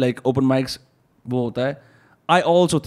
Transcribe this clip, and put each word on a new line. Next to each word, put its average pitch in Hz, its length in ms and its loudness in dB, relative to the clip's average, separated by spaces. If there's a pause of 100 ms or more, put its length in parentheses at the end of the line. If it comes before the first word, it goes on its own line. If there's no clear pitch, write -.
like, 123 280 -4
open 131 200 0
mics, 131 260 -2 (500)
वो 123 160 -2
होता 123 220 -6
है। 143 100 -6 (540)
I 175 120 4
also 170 440 2